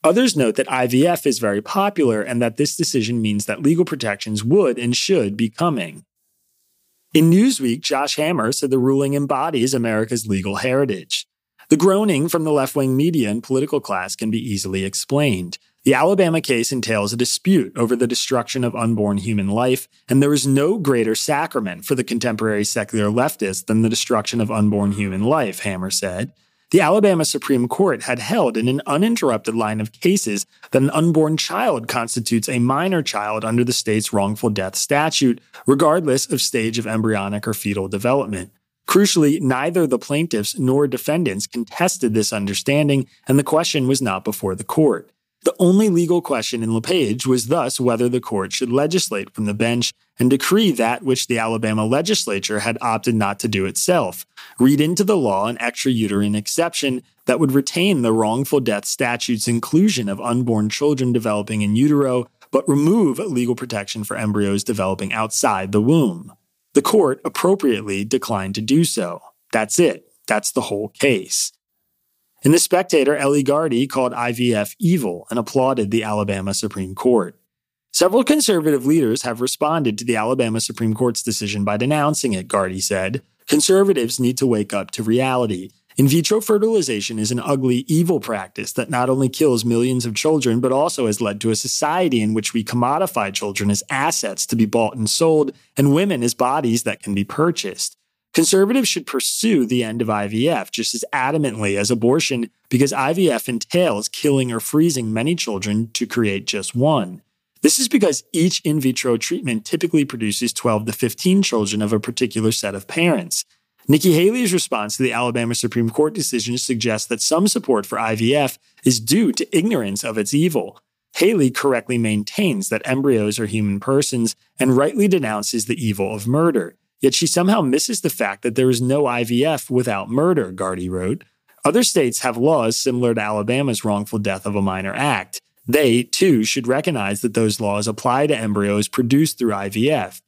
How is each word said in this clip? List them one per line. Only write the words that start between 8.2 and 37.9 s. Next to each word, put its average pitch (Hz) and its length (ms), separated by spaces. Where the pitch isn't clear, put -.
said 139 180
the 131 80
ruling 135 340
embodies 139 640
America's 113 520
legal 98 300
heritage. 127 680
The 160 80
groaning 185 520
from 160 160
the 156 80
left-wing 135 440
media 143 320
and 110 140
political 135 380
class 92 340
can 110 160
be 113 80
easily 98 460
explained. 98 760
"The 131 80
Alabama 170 460
case 120 320
entails 110 400
a 117 40
dispute 127 640
over 120 160
the 120 140
destruction 123 560
of 117 100
unborn 107 440
human 101 280
life, 123 400
and 135 120
there 143 140
is 131 100
no 143 340
greater 120 360
sacrament 123 680
for 143 100
the 127 80
contemporary 110 640
secular 104 440
leftist 110 580
than 110 160
the 113 60
destruction 117 520
of 107 100
unborn 104 420
human 101 300
life," 127 380
Hammer 95 320
said. 95 400
The 185 80
Alabama 180 440
Supreme 127 440
Court 160 340
had 123 160
held 120 380
in 113 100
an 135 180
uninterrupted 147 680
line 107 260
of 107 120
cases 117 520
that 135 100
an 139 80
unborn 156 460
child 170 500
constitutes 117 600
a 127 100
minor 156 420
child 107 440
under 117 180
the 123 100
state's 107 400
wrongful 107 380
death 95 240
statute, 143 640
regardless 151 580
of 131 160
stage 113 380
of 110 80
embryonic 104 580
or 110 80
fetal 101 320
development. 104 640